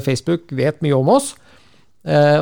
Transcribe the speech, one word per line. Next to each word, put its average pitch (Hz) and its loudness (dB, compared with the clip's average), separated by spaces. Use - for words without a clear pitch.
Facebook 151 -4
vet 139 -4
mye 139 0
om 135 0
oss, 269 -2
eh, 147 2